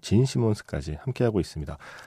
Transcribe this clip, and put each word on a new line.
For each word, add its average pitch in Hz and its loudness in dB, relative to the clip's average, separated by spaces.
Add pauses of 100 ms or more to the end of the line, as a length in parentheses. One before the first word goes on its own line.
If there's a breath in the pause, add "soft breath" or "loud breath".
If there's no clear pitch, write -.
진 120 4
시몬스까지 104 0
함께하고 120 2
있습니다. 73 -4 (280 loud breath)